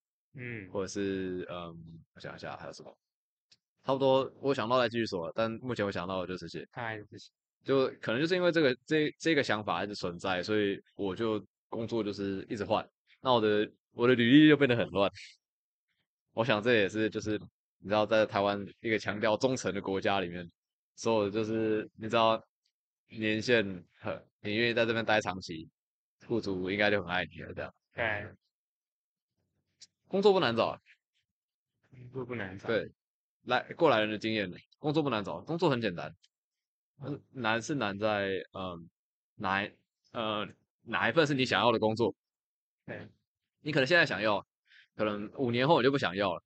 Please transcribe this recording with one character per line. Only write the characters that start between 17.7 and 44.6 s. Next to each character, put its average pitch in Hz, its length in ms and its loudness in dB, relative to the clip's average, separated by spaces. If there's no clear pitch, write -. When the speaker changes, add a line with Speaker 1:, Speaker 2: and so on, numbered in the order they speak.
Speaker 2:
你 92 100 -14
知 101 60 0
道， 107 120 4
在 110 200 4
台 101 140 0
湾 101 240 0
一 117 100 -4
个 107 80 2
强 104 220 -6
调 107 160 2
忠 127 200 2
诚 104 160 -4
的 98 80 -4
国 95 200 -2
家 98 200 0
里 90 80 -4
面， 87 220 -10
所 113 260 0
有 101 80 0
就 110 140 -2
是， 107 520 -2
你 110 120 -8
知 110 80 0
道， 113 260 4
年 110 320 -2
限 113 240 4
很， 101 200 -8
你 104 160 -6
愿 117 140 2
意 113 40 -2
在 117 120 2
这 117 60 0
边 113 120 -2
待 107 160 2
长 95 200 -6
期， 82 280 -12
雇 117 140 -2
主 92 300 -4
应 101 80 -2
该 104 120 4
就 104 120 2
很 85 100 -12
爱 90 140 0
你 76 160 -16
了， - 120 -14
这 73 80 -8
样。 69 100 -10
Speaker 1:
对。 104 360 -4
Speaker 2:
工 196 120 -2
作 202 120 6
不 190 80 4
难 120 160 2
找 107 100 4
啊。 - 140 -6
Speaker 1:
工 123 200 -20
作 127 140 -8
不 120 100 -10
难 98 240 -8
找。 110 80 -12
Speaker 2:
对， 107 240 0
来， 120 180 0
过 165 120 6
来 113 120 6
人 107 100 0
的 107 80 -4
经 110 160 -2
验， 98 160 -2
工 151 140 -2
作 156 100 2
不 143 80 0
难 107 140 0
找， 85 180 -6
工 156 140 -6
作 170 140 2
很 123 100 0
简 104 140 -2
单。 80 200 -10
Speaker 1:
嗯。 143 160 -8
Speaker 2:
难 117 300 -2
是 131 140 -6
难 101 240 -2
在， 101 440 -2
嗯， 87 360 -10
哪 98 300 -2
一， - 60 -10
呃， 107 340 -4
哪 101 260 0
一 120 40 0
份 156 140 4
是 143 80 0
你 131 100 2
想 104 160 2
要 117 120 4
的 113 60 2
工 110 180 2
作？ 104 180 2
Speaker 1:
对。 107 220 -14
Speaker 2:
你 151 80 -8
可 147 80 0
能 131 60 2
现 170 100 4
在 170 100 8
想 98 160 -4
要， 104 220 2